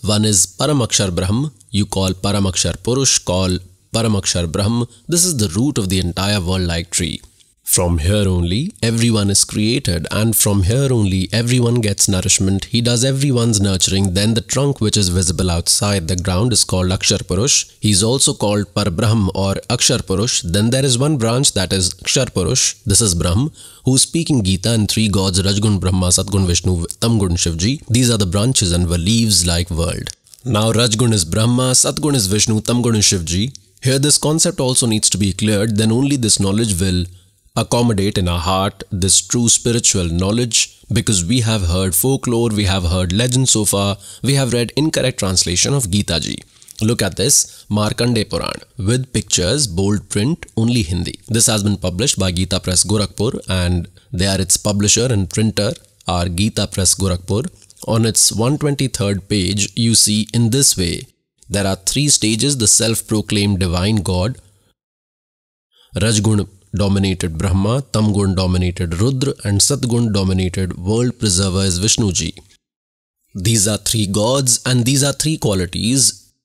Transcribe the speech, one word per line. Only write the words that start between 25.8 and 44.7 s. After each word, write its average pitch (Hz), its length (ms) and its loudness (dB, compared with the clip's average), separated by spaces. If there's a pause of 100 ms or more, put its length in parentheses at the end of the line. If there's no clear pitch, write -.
Satgun 95 280 0
Vishnu, 90 300 0 (300)
Tamgun 98 400 2
Shivji. 87 280 0 (140)
These 120 240 2
are 110 140 0
the 85 100 -6
branches 101 380 0
and 87 160 0
were 85 220 -2
leaves 110 360 2
like 87 220 -2
world. 82 400 -4 (340)
Now 113 280 0
Rajgun 113 420 2
is 101 100 2
Brahma, 120 480 0
Satgun 139 420 0
is 104 140 0
Vishnu, 107 320 0
Tamgun 120 380 0
is 101 80 2
Shivji. 92 520 -2 (240)
Here 131 180 0
this 143 180 2 (120)
concept 160 300 0
also 127 260 0
needs 107 240 0
to - 80 -2
be 98 160 0
cleared, 107 440 0
then 110 140 2
only 139 260 2
this 110 220 0
knowledge 101 400 0
will 90 260 0 (500)
accommodate 113 600 0
in 92 100 0
our 87 120 -2
heart 95 500 -2
this 95 320 2
true 120 260 0
spiritual 113 580 0
knowledge, 101 720 0 (120)
because 101 320 0
we 117 180 0
have 110 260 0
heard 92 260 0
folklore, 120 560 0
we 104 160 0
have 90 200 0
heard 90 280 0
legends 123 380 2
so 107 140 2
far, 101 320 0 (260)
we 139 100 0
have 135 200 0
read 120 220 -2